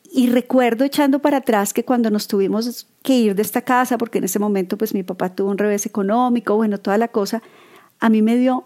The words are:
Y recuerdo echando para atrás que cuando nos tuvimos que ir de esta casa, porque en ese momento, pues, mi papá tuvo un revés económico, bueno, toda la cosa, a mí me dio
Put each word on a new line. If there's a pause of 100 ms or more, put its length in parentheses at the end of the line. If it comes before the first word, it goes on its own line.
(100)
Y
recuerdo
echando
para
atrás
que
cuando
nos
tuvimos (160)
que
ir
de
esta
casa,
porque
en
ese
momento,
pues,
mi
papá
tuvo
un
revés
económico,
bueno,
toda
la
cosa, (580)
a
mí
me
dio